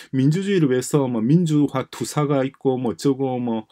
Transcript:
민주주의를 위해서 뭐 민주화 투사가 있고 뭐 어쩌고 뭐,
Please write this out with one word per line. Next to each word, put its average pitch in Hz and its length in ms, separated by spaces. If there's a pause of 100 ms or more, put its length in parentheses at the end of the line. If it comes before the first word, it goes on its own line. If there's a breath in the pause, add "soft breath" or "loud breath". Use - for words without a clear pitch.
(100)
민주주의를 156 600
위해서 127 360
뭐 117 140
민주화 147 680
투사가 139 540
있고 135 340
뭐 123 140
어쩌고 131 480
뭐, 113 320